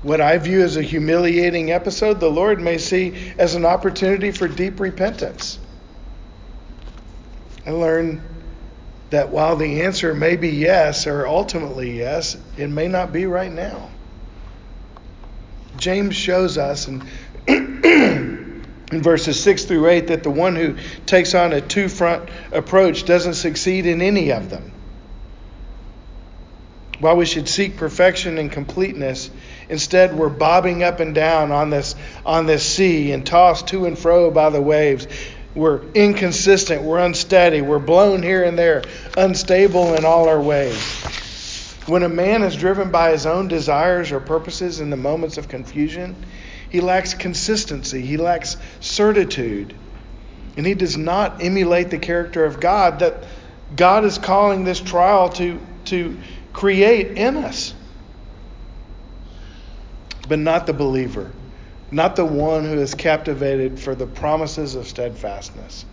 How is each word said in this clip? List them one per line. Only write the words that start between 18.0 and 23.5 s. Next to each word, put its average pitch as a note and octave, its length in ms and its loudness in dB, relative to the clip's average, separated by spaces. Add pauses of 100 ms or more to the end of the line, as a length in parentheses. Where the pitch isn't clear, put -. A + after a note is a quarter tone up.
in D#3+ 100 -2
verses D#3+ 400 2
six F#3+ 240 2
through E3 220 2
eight E3+ 200 4
that E3 160 -2
the D3 80 0
one E3+ 240 2
who E3 200 0 (300)
takes F3+ 280 4
on F3 200 4
a C#3+ 80 0
two-front F3+ 680 -2 (220)
approach F3+ 540 2
doesn't F3 300 2
succeed F3 500 -2